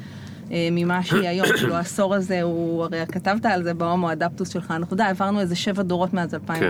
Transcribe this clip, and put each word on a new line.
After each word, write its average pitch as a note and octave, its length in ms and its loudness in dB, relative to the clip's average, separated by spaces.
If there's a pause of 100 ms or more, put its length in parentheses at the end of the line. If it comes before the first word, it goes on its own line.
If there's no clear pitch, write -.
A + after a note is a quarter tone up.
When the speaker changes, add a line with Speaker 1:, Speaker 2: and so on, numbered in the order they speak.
(520)
Speaker 1:
אה, E3+ 200 0
ממה F3 300 2
שהיא F3+ 260 2
היום. F#3 180 2 (120)
כאילו, - 180 2
Speaker 2:
<clears throat> - 0 -
Speaker 1:
העשור F#3+ 380 0
הזה, F#3 280 0
הוא, E3 420 0
הרי E3 280 -2
כתבת G#3 340 0
על F#3 160 2
זה E3+ 120 0
בהומו E3+ 380 2
אדפטוס E3+ 360 -2
שלך, F3 220 -6
אנחנו, E3 140 -2
אתה F3+ 100 -6
יודע, G#3 140 2
עברנו G3 320 0
איזה F3 160 0
שבע G3+ 260 0
דורות F3+ 320 0
מאז F3 200 0
אלפיים D#3+ 360 -2